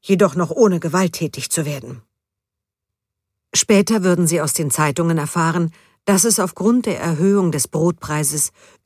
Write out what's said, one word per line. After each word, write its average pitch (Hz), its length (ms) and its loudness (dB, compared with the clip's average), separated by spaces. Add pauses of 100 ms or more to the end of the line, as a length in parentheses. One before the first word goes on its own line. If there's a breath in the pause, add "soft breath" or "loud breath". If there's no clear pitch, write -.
jedoch 185 340 2
noch 165 160 -2
ohne 196 300 2
gewalttätig 170 680 -4
zu 156 160 -4
werden. 127 340 -10 (1500)
Später 208 480 2
würden 175 240 2
sie 160 140 0
aus 151 140 -4
den 151 160 -2
Zeitungen 160 480 0
erfahren, 165 560 -2 (320 soft breath)
dass 196 180 4
es 220 160 0
aufgrund 214 460 0
der 208 120 -4
Erhöhung 175 540 0
des 143 160 -4
Brotpreises 151 840 -2 (360 soft breath)